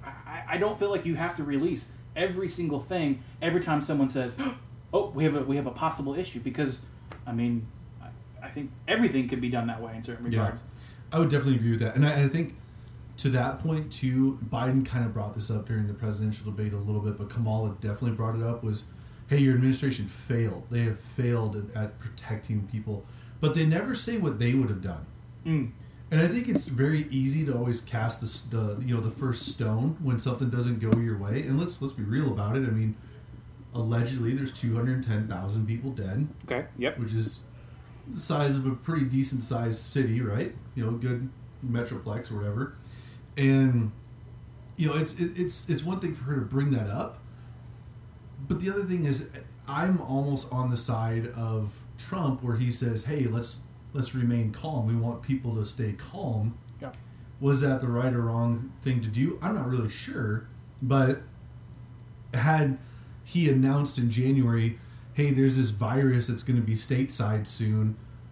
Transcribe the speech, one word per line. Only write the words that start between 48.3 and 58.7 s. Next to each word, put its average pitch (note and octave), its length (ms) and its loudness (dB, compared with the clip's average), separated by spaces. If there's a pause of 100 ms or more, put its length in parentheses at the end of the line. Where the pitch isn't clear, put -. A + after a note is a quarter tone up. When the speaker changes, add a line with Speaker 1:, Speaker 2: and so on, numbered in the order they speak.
Speaker 2:
but E3 140 0
the F#3 100 -2
other G3 140 0
thing F3+ 220 0
is, C3+ 240 0 (380)
I'm E3+ 340 2
almost C3+ 500 0
on B2+ 180 0
the A#2+ 60 2
side A2+ 520 0
of A2 580 -2 (100)
Trump D3 460 -2
where A#2+ 140 0
he A#2+ 140 2
says, A#2 340 0
"Hey, D3 220 0
let's, A2+ 340 -2 (340)
let's C3+ 200 -2
remain A#2+ 380 2
calm. C#3+ 340 -2
We A2+ 100 2
want A#2 260 0
people B2+ 320 -2
to G#2+ 100 0
stay G#2+ 280 -2
calm." A2+ 640 -4 (220)
Speaker 1:
Yeah. C4+ 100 -10 (500)
Speaker 2:
Was C#3 200 6
that C3+ 200 4
the B2+ 60 0
right A#2+ 260 2
or A#2+ 100 2
wrong A#2 500 2 (100)